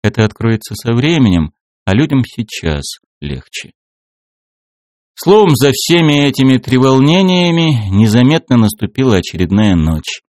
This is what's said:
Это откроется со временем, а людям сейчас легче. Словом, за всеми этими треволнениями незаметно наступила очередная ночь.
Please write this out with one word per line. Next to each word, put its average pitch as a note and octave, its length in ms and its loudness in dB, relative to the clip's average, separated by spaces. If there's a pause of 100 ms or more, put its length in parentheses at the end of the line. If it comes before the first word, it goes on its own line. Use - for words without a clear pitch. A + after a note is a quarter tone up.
Это G#2+ 220 -2
откроется A2 500 -4
со A#2 180 -6
временем, A#2+ 600 0 (320)
а F#2+ 100 -2
людям C#3 320 0
сейчас D#2+ 560 -8 (380)
легче. - 520 -14 (1400)
Словом, G3 400 2
за C3 180 2
всеми D3+ 540 0
этими C3 320 2
треволнениями D3+ 1300 0
незаметно B2 640 2
наступила A2+ 600 0
очередная F#2 600 0
ночь. D#2 460 -4 (120)